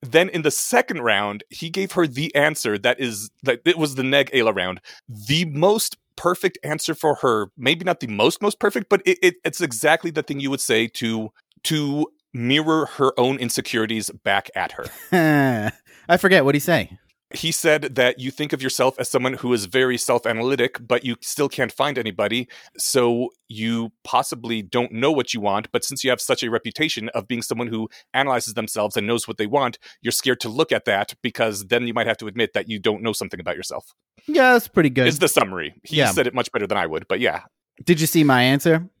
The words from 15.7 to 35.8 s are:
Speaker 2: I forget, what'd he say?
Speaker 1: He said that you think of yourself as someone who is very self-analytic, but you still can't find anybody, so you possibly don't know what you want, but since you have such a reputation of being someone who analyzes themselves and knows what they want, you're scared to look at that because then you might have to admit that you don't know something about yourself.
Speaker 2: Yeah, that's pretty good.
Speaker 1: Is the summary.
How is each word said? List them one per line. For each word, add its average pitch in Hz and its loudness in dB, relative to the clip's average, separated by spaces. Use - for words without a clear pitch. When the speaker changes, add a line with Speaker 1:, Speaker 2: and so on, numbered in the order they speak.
Speaker 2:
I 175 4
forget, 180 4
what'd 139 2
he 143 2
say? 117 -2
Speaker 1:
He 160 -4
said 151 2
that 123 2
you 127 -6
think 147 -6
of 143 -2
yourself 131 0
as 123 -4
someone 127 0
who 120 0
is 107 0
very 127 2
self-analytic, 120 0
but 123 0
you 117 -2
still - -2
can't 127 -2
find 143 -2
anybody, 110 -2
so 120 0
you 113 -4
possibly 117 -2
don't 123 -2
know 131 0
what 131 -2
you 117 -6
want, 101 -2
but 120 -2
since - -8
you 131 0
have 123 2
such - -2
a 120 -4
reputation 117 -4
of 101 -6
being 117 -4
someone 120 -4
who 113 -6
analyzes 127 0
themselves 110 -2
and 104 -2
knows 117 -2
what 104 -10
they 107 -2
want, 123 0
you're 117 -4
scared 123 0
to 117 -6
look 135 0
at 110 0
that 104 0
because 107 -4
then 120 0
you 117 -6
might 113 0
have 110 0
to 110 -10
admit 107 -2
that 98 -4
you 110 -6
don't 107 0
know 110 -2
something 92 -8
about 87 -6
yourself. - -12
Speaker 2:
Yeah, 277 6
that's 240 4
pretty 156 4
good. 127 2
Speaker 1:
Is 151 0
the 151 4
summary. 92 0